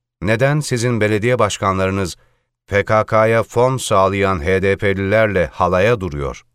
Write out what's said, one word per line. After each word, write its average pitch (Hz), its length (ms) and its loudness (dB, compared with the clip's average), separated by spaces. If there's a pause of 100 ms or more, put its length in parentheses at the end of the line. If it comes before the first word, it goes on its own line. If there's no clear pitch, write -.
(220)
Neden 113 380 0
sizin 123 420 -2
belediye 107 380 0
başkanlarınız 95 760 -2 (500)
P 101 180 0
K 107 200 0
K'ya 110 380 2
fon 127 340 0
sağlayan 95 680 0
H 95 160 2
D 98 160 2
P'lilerle 98 680 0
halaya 92 540 0
duruyor? 71 420 -8 (120)